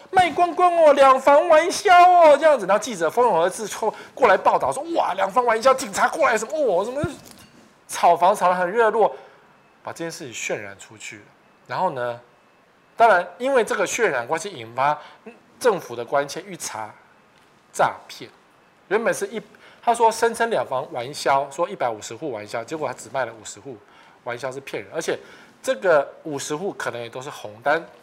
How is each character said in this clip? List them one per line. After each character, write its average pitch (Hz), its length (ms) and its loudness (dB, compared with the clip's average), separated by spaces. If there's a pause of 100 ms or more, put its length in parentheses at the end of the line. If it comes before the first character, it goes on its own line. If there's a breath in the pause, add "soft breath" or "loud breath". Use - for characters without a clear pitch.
(120)
卖 359 200 2
光 349 240 0
光 349 220 2
哦， 311 160 6
两 269 260 6
房 294 300 4
完 330 200 4
销 370 240 2
哦，” 349 460 8
这 320 80 4
样 294 100 6
子， 202 80 -4
然 190 80 2
后 311 80 0
记 240 140 -8
者 165 140 0
蜂 240 160 2
拥 202 120 2
而 175 120 2
至， 208 180 -10 (100)
过， 214 160 -4 (220 loud breath)
过 262 140 2
来 190 80 6
报 196 200 2
道 135 140 0
说 269 100 -6 (140)
，“哇， - 200 -2
两 190 140 -2
房 240 160 0
完 226 160 0
销， 262 120 6
警 262 180 -6
察 196 160 0
过 277 180 0
来 240 120 2
什 214 100 -4
么， 302 100 -8
哦， 208 280 0
什 240 40 -10
么 269 120 -8 (880)
炒 175 260 2
房 175 180 2
炒 190 140 0
得 180 80 2
很 180 160 -2
热 226 200 2
络。” 202 220 2 (680 loud breath)
把 110 80 -12
这 - 60 -12
件 165 120 -8
事 160 140 -16
情 120 100 -14
渲 170 240 -6
染 98 220 -12
出 - 180 -20
去 107 200 -18
了。 104 60 -20 (440)
然 127 100 -8
后 180 120 -2
呢， 123 300 -6 (760)
当 226 140 6
然 180 160 4 (120)
因 262 140 -4
为 254 100 2
这 220 140 -4
个 202 100 -2
渲 220 200 -2
染 131 200 -2
关 160 140 -4
系 202 100 -12
引 120 240 -16
发 139 240 0 (600 loud breath)
政 220 200 2
府 120 160 -14
的 117 100 -8
关 143 200 -2
切， 160 160 -12
去 190 140 -16
查 107 340 -12 (840)
诈 120 220 0 (120)
骗。 - 220 -18 (580)
原 214 160 -2
本 190 100 0
是 202 140 -6
一， 214 140 -10 (400 loud breath)
他 233 120 0
说 233 160 2
声 226 240 -2
称 233 160 -4
两 143 160 -2
房 135 280 -6
完 131 200 -8
销， 143 380 -2
说 170 160 -4
一 202 80 -10
百 135 140 -4
五 107 120 -8
十 113 140 -14
户 143 160 -10
完 104 160 -10
销， 117 160 -10
结 151 140 -12
果 151 100 -6
他 123 60 -6
只 - 160 -20
卖 127 160 -4
了 113 80 -10
五 110 100 -20
十 - 160 -18
户， 123 180 -16 (460 soft breath)
完 120 140 -10
销 131 140 -8
是 131 80 -12
骗 131 240 -12
人。 98 100 -20
而 160 80 -6
且 156 160 -4 (460 loud breath)
这 262 120 -2
个 170 320 2 (160)
五 151 140 -8
十 143 160 -8
户 165 200 -8
可 - 180 -10
能 117 100 -10
也 117 80 -12
都 131 120 -14
是 143 80 -14
红 107 240 -16 (100)
单， 151 180 0 (220)